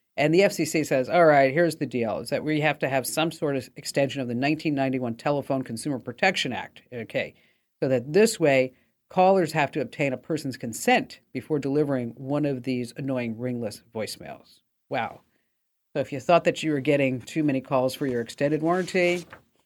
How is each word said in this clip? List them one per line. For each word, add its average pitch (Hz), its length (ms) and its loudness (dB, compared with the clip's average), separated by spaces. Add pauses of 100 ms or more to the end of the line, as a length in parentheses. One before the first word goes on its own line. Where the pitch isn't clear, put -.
(160)
And 151 180 4
the 190 100 6
F 196 100 2
C 170 100 -2
C 156 200 0
says, 131 260 0
"All 170 160 6
right, 139 280 6
here's 165 220 2
the 151 100 -4
deal, 113 340 -2
is 117 100 -10
that 139 140 -2
we 151 180 0
have 147 180 0
to 143 100 -2
have 131 160 0
some 160 260 -2
sort 143 260 -4
of 123 180 -8
extension 139 460 -2
of 120 80 -6
the 117 60 -4
nineteen 147 400 -2
ninety-one 131 400 -2
Telephone 139 480 -2
Consumer 123 360 -6
Protection 131 540 -2
Act," - 300 -12 (100)
okay, 113 400 -6 (480)
"so 143 80 0
that 131 240 0
this 214 260 4
way, 135 340 4 (360)
callers 185 420 4
have 151 200 0
to 151 100 -2
obtain 135 320 -2
a 120 40 -4
person's 143 380 -6
consent - 640 -2 (140)
before 143 260 -4
delivering 135 520 -2
one 143 340 -4
of 127 180 -4
these 123 340 -4
annoying 123 400 -4
ringless 120 460 -6 (120)
voicemails." - 640 -12 (300)
Wow. 123 320 -6 (720)
So 143 80 -2
if - 100 -8
you 139 80 -6
thought 170 240 4
that - 180 0
you 156 100 -2
were 143 100 0
getting 135 400 2
too - 220 -4
many 135 180 0
calls 127 320 0
for 147 120 -6
your 120 160 -2
extended 143 400 -2
warranty, 175 640 0 (400)